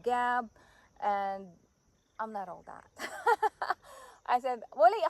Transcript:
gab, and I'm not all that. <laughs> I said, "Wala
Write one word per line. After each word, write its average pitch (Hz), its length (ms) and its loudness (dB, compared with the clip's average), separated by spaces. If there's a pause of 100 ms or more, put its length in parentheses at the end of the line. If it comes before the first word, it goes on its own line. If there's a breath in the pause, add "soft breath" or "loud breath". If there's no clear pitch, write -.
gab, 247 480 0 (480 soft breath)
and 196 480 -2 (720)
I'm 220 160 -6
not 190 160 -6
all - 160 -16
that. - 320 -18
<laughs> - 1300 -2
I 247 160 2
said, 247 320 -4
"Wala 330 220 8 (140)